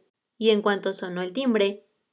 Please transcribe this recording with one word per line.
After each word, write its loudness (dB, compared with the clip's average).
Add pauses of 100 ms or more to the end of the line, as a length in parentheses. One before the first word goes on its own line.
(380)
y 4
en 4
cuanto 0
sonó -8
el -8
timbre, 0 (280)